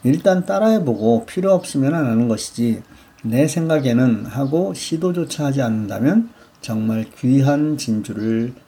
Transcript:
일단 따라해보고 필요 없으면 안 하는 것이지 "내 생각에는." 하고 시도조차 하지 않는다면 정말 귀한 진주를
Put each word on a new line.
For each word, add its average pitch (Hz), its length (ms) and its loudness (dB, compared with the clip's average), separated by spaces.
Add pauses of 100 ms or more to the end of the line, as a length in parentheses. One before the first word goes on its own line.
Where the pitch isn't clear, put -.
일단 175 400 2
따라해보고 143 800 2
필요 - 300 0
없으면 139 400 0
안 151 120 0
하는 117 220 2
것이지 113 540 -2 (400)
"내 127 260 2
생각에는." 131 800 2
하고 147 480 -2
시도조차 165 720 -4
하지 139 160 0
않는다면 113 640 0 (320)
정말 110 460 -2 (120)
귀한 139 600 2
진주를 110 760 -4 (160)